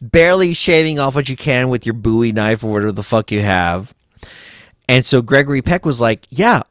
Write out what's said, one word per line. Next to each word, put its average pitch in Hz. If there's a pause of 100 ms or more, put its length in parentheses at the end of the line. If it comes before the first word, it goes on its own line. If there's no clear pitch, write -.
barely 175
shaving 160
off 135
what 139
you 131
can 127
with 123
your 113
Bowie 113
knife 107
or 110
whatever 104
the 101
fuck 110
you 104
have." 92 (920)
And 127
so 127
Gregory 139
Peck 175
was 139
like, 113
"Yeah, 180